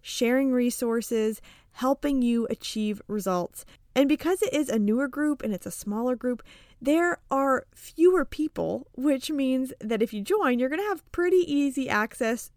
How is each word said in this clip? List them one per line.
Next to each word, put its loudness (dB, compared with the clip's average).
sharing 2
resources, 0
helping 0
you 0
achieve -4
results. -4
And 6
because 0
it 0
is 0
a 0
newer 2
group -2
and -4
it's -8
a -10
smaller -4
group, -4
there 2
are 2
fewer 2
people, -4
which 0
means -2
that -2
if 0
you -6
join, 2
you're 0
gonna -2
have -6
pretty 2
easy 0
access -2